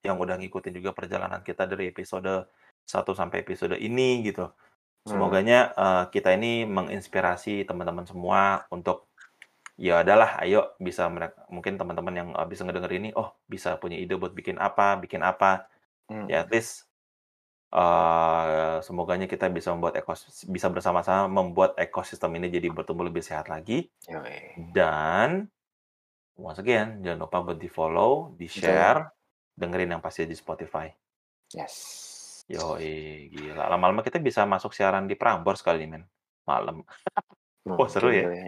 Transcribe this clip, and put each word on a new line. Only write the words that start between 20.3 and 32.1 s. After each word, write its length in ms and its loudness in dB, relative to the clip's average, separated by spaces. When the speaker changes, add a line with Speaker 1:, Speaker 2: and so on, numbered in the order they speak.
Speaker 1:
bisa 180 -2
bersama-sama 640 2
membuat 480 2
ekosistem 580 -4
ini 140 -4
jadi 180 -2
bertumbuh 380 -4
lebih 160 -6
sehat 260 -8
lagi. 400 -4
Speaker 2:
Yoi. 480 -14
Speaker 1:
Dan, 760 4
once 240 -14
again, 460 0
jangan 180 -4
lupa 220 -4
buat 160 -6
di-follow, 720 2
Speaker 2:
Betul. 20 -20
Speaker 1:
di-share, 640 4
dengerin 420 -2
yang 80 -8
pasti 220 -4
di 80 -8
Spotify. 560 -8
Speaker 2:
Yes. 560 -14